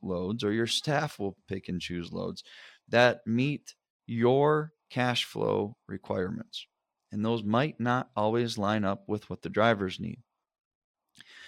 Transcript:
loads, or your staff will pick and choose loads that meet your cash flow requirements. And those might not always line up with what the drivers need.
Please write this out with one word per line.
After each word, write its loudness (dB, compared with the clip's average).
loads, -2
or 2
your 2
staff -2
will -4
pick -8
and -4
choose -6
loads -8
that 4
meet -2
your 2
cash 0
flow -2
requirements. -6
And -4
those 0
might 2
not 0
always 0
line 2
up -2
with -4
what -10
the -6
drivers 2
need. -8